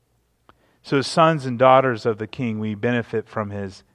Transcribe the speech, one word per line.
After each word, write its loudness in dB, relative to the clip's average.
So 0
as -2
sons 2
and -6
daughters 4
of -2
the -8
King, -6
we -6
benefit -4
from -6
his -10